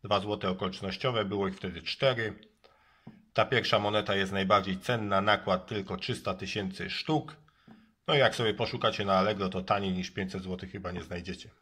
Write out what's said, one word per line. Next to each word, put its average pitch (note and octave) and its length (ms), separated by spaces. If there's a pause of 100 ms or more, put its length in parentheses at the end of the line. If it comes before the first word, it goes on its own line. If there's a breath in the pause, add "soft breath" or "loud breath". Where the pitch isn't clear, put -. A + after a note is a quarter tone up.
Dwa G2+ 160
złote G2+ 300
okolicznościowe, G2 760
było G2 220
ich F#2 100
wtedy F#2 240
cztery. A#2 580 (920 loud breath)
Ta G#2+ 120
pierwsza A2+ 340
moneta G#2 360
jest G2 160
najbardziej G2 480
cenna, G#2 420
nakład G2 460
tylko G2 300
trzysta - 360
tysięcy F#2+ 560
sztuk. - 460 (720 loud breath)
No D#3 80
i - 20
jak B2+ 180
sobie A2 180
poszukacie A2 520
na G2 80
Allegro, F#2+ 360
to F#2+ 120
taniej G2 320
niż F2+ 180
pięćset F#2 320
złotych F#2 280
chyba F2+ 200
nie F2+ 120
znajdziecie. - 460 (120)